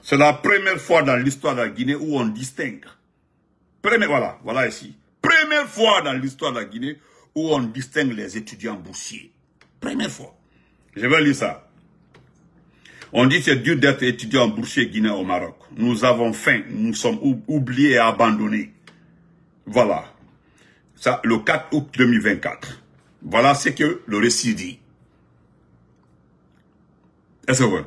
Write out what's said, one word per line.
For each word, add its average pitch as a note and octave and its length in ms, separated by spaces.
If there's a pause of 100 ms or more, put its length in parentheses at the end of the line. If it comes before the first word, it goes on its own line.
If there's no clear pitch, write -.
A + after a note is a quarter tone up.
C'est - 160
la D3 160
première G3 460
fois E3 240
dans C3+ 120
l'histoire C3+ 380
de B2 80
la A2+ 80
Guinée B2 240
où D3 240
on A#2+ 80
distingue. A#2+ 600 (960)
Première, G#3 240
voilà, A#2+ 360
voilà B2 240
ici. - 280 (260)
Première D#4 460
fois G#3 340
dans C#3+ 120
l'histoire C3+ 400
de A#2+ 40
la G#2+ 80
Guinée A#2+ 320 (380)
où D#3 180
on C#3+ 60
distingue B2+ 540
les G2+ 220
étudiants G#2 380
boursiers. - 580 (480)
Première C4 300
fois. - 260 (600)
Je G#2 100
vais D3+ 180
lire C#3+ 120
ça. - 340 (1400)
On B2 140
dit D#3 160
c'est C3+ 140
dur D#3+ 200
d'être C3+ 240
étudiant B2 460
boursier A2 400
guinéen G#2+ 260
au F#2+ 100
Maroc. G2+ 320 (220)
Nous A#2 260
avons A#2+ 300
faim, A2 380
nous G#2+ 240
sommes A2 260
ou-, C3 260
oubliés C#3 440
et B2 80
abandonnés. G#2+ 720 (960)
Voilà. A#2 440 (840)
Ça, - 280
le A2+ 160
quatre D3+ 340
août D3 140 (100)
deux B2+ 80
mille A#2 160
vingt-quatre. - 640 (400)
Voilà B2+ 320
ce D3+ 140
que D3+ 360
le G#2 140
récit A#2+ 340
dit. F2+ 240 (2750)
Est-ce C3 160
vrai ? F#2 240